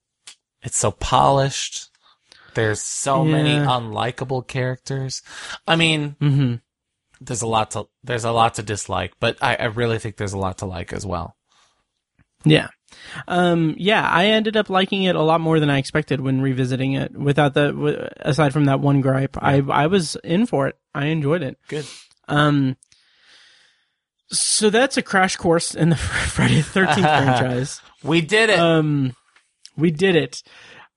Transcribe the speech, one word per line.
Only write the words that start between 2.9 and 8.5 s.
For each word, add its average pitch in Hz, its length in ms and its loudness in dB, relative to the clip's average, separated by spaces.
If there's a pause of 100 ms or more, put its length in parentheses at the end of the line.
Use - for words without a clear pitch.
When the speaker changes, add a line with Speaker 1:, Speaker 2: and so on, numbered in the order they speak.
Speaker 1:
many 151 300 2
Speaker 2:
Yeah. 147 120 0
Speaker 1:
unlikable 123 800 -4
characters. 131 760 -6 (440)
I 165 100 0
mean, 156 440 0
Speaker 2:
Mm-hmm. 139 340 2 (680)
Speaker 1:
there's 123 200 -8
a 120 40 -4
lot 110 240 0
to, 107 180 -10 (160)
there's 123 200 -4
a 117 80 -2
lot 117 240 4